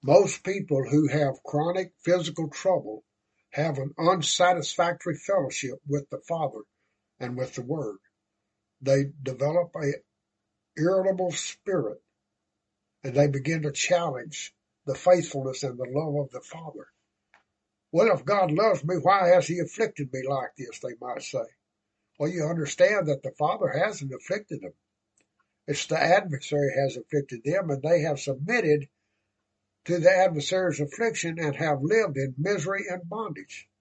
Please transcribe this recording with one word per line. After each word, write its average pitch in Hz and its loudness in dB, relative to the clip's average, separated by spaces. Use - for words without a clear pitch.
Most 165 6
people 180 -2
who 147 4
have 139 0
chronic 175 -2
physical 165 0
trouble 110 -2
have 151 -2
an 135 -6
unsatisfactory 175 2
fellowship 139 -4
with 143 -2
the - -10
Father 151 -4
and 123 -6
with 127 -6
the 127 -8
Word. 120 -6
They 135 2
develop 143 -2
a 143 -2
irritable 185 2
spirit, - -6
and 127 -6
they 143 6
begin 143 -2
to 143 -4
challenge 156 -2
the 139 -4
faithfulness 139 2
and 123 -6
the 127 -6
love 143 -2
of - -18
the 127 -12
Father. - -16
"Well, 196 4
if 156 -2
God 190 2
loves 185 2
me, 175 -2
why 180 4
has 180 8
he 180 -4
afflicted 156 -4
me 131 -6
like 131 -4
this?" 123 -14
they 127 -10
might 123 -8
say. 117 -4
Well, 151 0
you 175 -4
understand 170 2
that 147 -2
the - -6
Father 151 0
hasn't 147 -2
afflicted 175 -8
them. - -14
It's - -6
the 156 -2
adversary 147 2
has 135 0
afflicted 131 -6
them, 170 0
and 139 -4
they 160 4
have 147 -2
submitted 151 0
to 175 0
the 170 8
adversary's 147 2
affliction 165 -2
and 151 -2
have 147 0
lived 185 2
in 135 -4
misery 190 -2
and 269 -8
bondage. 220 -10